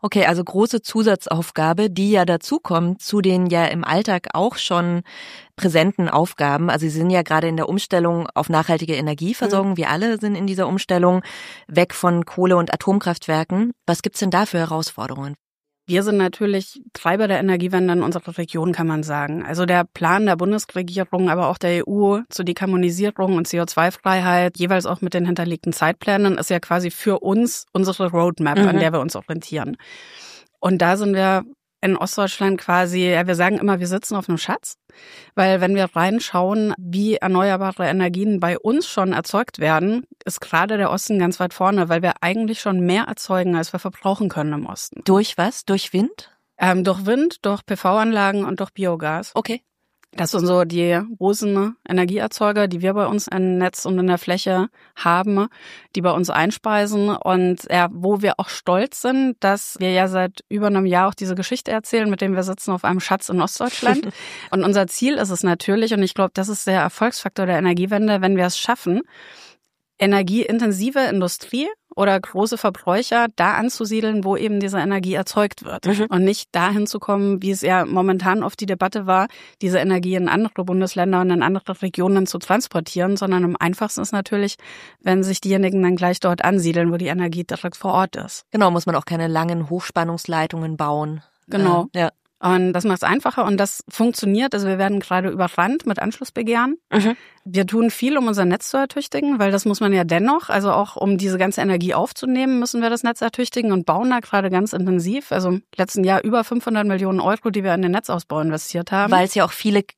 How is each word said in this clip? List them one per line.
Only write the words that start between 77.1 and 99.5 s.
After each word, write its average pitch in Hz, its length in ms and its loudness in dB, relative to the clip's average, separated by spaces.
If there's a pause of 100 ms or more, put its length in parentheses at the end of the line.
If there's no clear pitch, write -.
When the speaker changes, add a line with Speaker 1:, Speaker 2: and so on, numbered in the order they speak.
Speaker 2:
wie 190 80 -2
es 190 100 -2
ja 185 240 2
momentan 185 580 0
oft - 180 -6
die 214 60 -6
Debatte 190 400 -2
war, 185 200 2 (340)
diese 185 180 2
Energie 180 360 2
in 180 140 0
andere 196 360 0
Bundesländer 185 560 0
und 185 80 2
in 170 140 2
andere 190 400 -2
Regionen 190 440 2
zu - 120 -6
transportieren, 180 800 -2
sondern 180 260 0
am 175 160 0
einfachsten 180 400 -2
ist - 120 -6
natürlich, 202 440 -2 (440)
wenn 185 220 2
sich 190 200 -2
diejenigen 196 400 2
dann 185 140 4
gleich 180 220 0
dort 175 260 0
ansiedeln, 170 480 2
wo 170 40 0
die 175 120 -2
Energie 175 360 -2
direkt 170 320 -8
vor 190 160 -4
Ort 185 240 2
ist. - 360 -12
Speaker 1:
Genau, 202 180 4
muss 170 160 0
man 170 80 0
auch 147 100 0
keine 165 220 -2
langen 165 420 -2
Hochspannungsleitungen 165 1120 -4
bauen. 151 440 -2 (260)
Speaker 2:
Genau. 190 440 2
Speaker 1:
Äh, 180 80 -4
ja. 165 100 0 (320)
Speaker 2:
Und 180 300 2
das 175 120 -2
macht's 190 180 0
einfacher - 420 0
und 202 140 0
das - 320 -2
funktioniert. 226 640 0
Also 202 120 -2
wir 190 120 0
werden 196 200 0
gerade 185 300 -2
überrannt 185 560 -2
mit 208 140 -2
Anschlussbegehren. 233 800 -2 (120)
Speaker 1:
Mhm. 214 240 4 (300)
Speaker 2:
Wir 190 220 0
tun 226 240 2
viel, 269 260 0
um 254 120 2
unser 202 180 2
Netz - 240 0
zu 262 80 0
ertüchtigen, 285 600 -2
weil 202 140 2